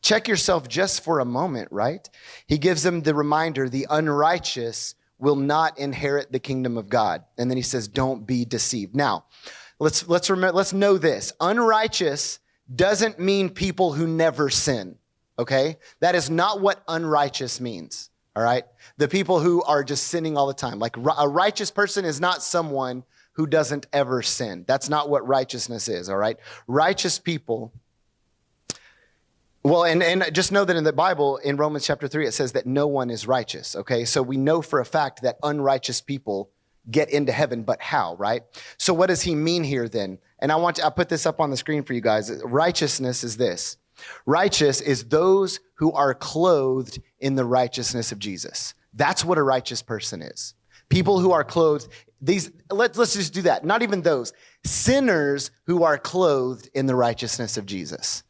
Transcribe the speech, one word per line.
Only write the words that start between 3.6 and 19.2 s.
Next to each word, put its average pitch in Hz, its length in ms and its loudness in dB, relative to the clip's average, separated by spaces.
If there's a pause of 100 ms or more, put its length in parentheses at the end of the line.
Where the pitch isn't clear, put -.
"The 135 220 -4
unrighteous 151 1040 0 (240)
will 143 160 4
not 147 420 2
inherit 139 540 -4
the 131 80 -2
kingdom 127 380 -4
of 101 120 -8
God." 104 360 0 (120)
And 123 140 -2
then 127 60 -2
he 127 60 -4
says, 117 260 -4
"Don't 131 360 -2
be 120 200 -2
deceived." 110 500 -4
Now, 127 300 0 (560)
let's, 156 260 0
let's 175 240 0
remember, 185 260 2
let's 190 160 0
know 196 240 4
this. 147 440 0
Unrighteous 214 1000 0 (340)
doesn't 196 460 2
mean 190 320 2
people 185 440 0
who 165 120 0
never 160 420 2
sin, 113 480 -2 (440)
okay? 135 380 0 (200)
That 175 160 2
is 156 160 0
not 190 300 2
what 196 260 2
unrighteous 147 760 -2
means, 107 500 -12 (260)
all 110 80 0
right? 123 200 2 (340)
The 143 100 4
people 180 320 2